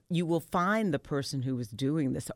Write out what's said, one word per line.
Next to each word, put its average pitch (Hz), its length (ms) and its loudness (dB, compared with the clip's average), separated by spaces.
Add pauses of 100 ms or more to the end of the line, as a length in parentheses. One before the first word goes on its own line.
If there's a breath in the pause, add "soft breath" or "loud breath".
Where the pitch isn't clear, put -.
(100)
you 170 160 2
will 165 140 2
find 196 520 2
the 139 60 0
person 139 440 -4
who 131 140 -2
was 120 120 -6
doing 135 440 0
this 139 240 -6